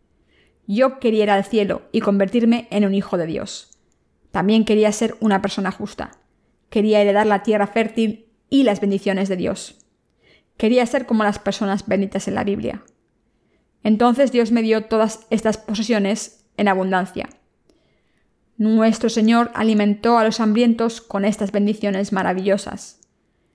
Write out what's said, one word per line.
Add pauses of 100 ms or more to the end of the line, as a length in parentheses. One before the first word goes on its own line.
(680)
Yo
quería
ir
al
cielo
y
convertirme
en
un
hijo
de
Dios. (520)
También
quería
ser
una
persona
justa. (520)
Quería
heredar
la
tierra
fértil (180)
y
las
bendiciones
de
Dios. (800)
Quería
ser
como
las
personas
benditas
en
la
Biblia. (1000)
Entonces
Dios
me
dio
todas
estas
posesiones (120)
en
abundancia. (1300)
Nuestro
Señor
alimentó
a
los
hambrientos
con
estas
bendiciones
maravillosas. (560)